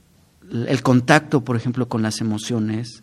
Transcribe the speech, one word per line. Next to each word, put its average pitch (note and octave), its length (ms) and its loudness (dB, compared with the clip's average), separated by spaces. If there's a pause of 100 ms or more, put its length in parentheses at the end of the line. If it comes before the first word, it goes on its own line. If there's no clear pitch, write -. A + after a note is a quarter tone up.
(520)
el A#2+ 320 -2
contacto, C3+ 600 4
por A#2+ 120 -2
ejemplo, B2 340 -4
con A2+ 140 -2
las A2 180 -4
emociones, A2 800 -4